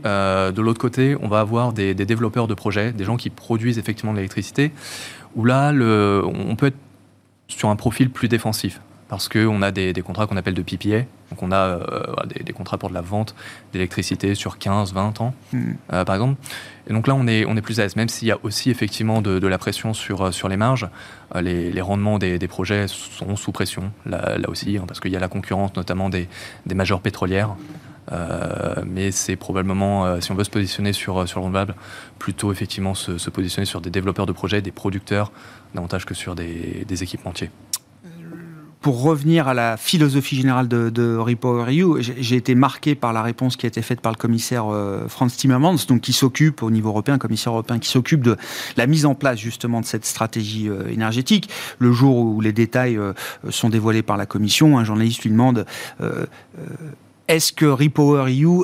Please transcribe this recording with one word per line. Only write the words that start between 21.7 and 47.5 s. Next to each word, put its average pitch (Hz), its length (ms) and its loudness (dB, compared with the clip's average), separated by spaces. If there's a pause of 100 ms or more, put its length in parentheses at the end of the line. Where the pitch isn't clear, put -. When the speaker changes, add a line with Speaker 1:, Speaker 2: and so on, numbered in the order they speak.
Speaker 1:
les 92 100 -4
rendements 101 360 0
des, 92 220 0
des 87 80 -4
projets 101 400 -2
sont - 480 -8
sous - 160 -6
pression, 95 400 -4 (160)
là, - 320 -4
là - 100 -4
aussi, - 280 -4
hein, 92 100 -4
parce 87 120 -12
qu'il 92 120 -4
y 95 60 -2
a - 20 -2
la 92 80 -2
concurrence 98 480 -4
notamment 92 340 -2
des, 90 180 -2 (380)
des - 80 -4
majeures 95 280 0
pétrolières. 98 540 0 (560)
Euh, 85 600 -4 (140)
mais 95 240 -2
c'est - 240 -2
probablement, 95 680 0
euh, 87 160 -2
si - 100 -6
on 95 40 -2
veut 101 80 0
se 101 60 -4
positionner 101 420 -2
sur, 95 280 -2
euh, 90 80 0
sur 92 120 -6
le 92 40 -4
renouvelable, 95 320 -2 (420)
plutôt 101 340 -4
effectivement 95 440 -4
se, 90 240 -6
se - 100 -6
positionner 95 360 -2
sur 92 140 -6
des 87 120 -8
développeurs 95 340 -2
de 92 60 -2
projets, 101 320 -2
des 101 80 -8
producteurs, 101 600 -4 (440)
davantage 87 320 -6
que 90 80 -8
sur - 180 -10
des, 85 540 -8
des 90 160 -4
équipementiers. - 480 -8 (1300)
Speaker 2:
Pour 123 200 2
revenir 156 460 4
à 131 60 2
la 117 240 2
philosophie 143 580 2
générale 127 320 2
de, 117 220 2
de 117 260 2
repower 120 560 0
E - 0 -
U, 151 320 4
j'ai, 120 140 -4
j'ai 127 180 0
été 127 180 2
marqué 139 420 4
par 117 180 -2
la 113 80 0
réponse 117 340 -2
qui - 100 -6
a 117 40 2
été 117 120 -4
faite 120 200 -4
par 113 100 0
le 110 60 -4
commissaire, 117 520 0
euh, 104 380 -2
Frans 127 200 0
Timmermans, 135 500 4 (100)
donc 123 140 4
qui - 100 -4
s'occupe 143 500 2
au 113 80 0
niveau 110 200 2
européen, 107 240 2
un 139 40 4
commissaire 113 360 -2